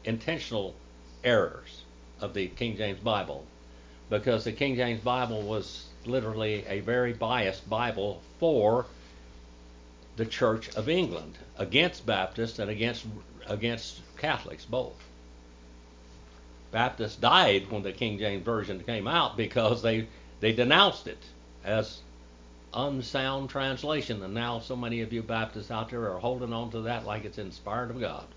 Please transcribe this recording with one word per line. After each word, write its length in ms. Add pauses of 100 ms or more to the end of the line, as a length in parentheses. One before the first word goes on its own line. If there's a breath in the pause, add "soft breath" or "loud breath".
intentional 680 (500)
errors 580 (380)
of 140
the 140
King 280
James 240
Bible, 440 (680 loud breath)
because 340
the 80
King 240
James 240
Bible 400
was 460 (180)
literally 640
a 120
very 340
biased 540
Bible 520 (180)
for 480 (1300 loud breath)
the 100
Church 500
of 120
England, 480 (220)
against 480
Baptists 520
and 120
against, 340 (440)
against 520 (160)
Catholics, 480
both. 300 (1800)
Baptists 440
died 540
when 120
the 100
King 260
James 260
Version 360
came 260
out 300
because 460
they, 240 (340 loud breath)
they 120
denounced 540
it 160 (420)
as 360 (760)
unsound 760
translation, 720
and 120
now 260
so 160
many 240
of 120
you 100
Baptists 480
out 200
there 200
are 80
holding 340
on 180
to 120
that 240
like 180
it's 140
inspired 520
of 100
God. 260 (100)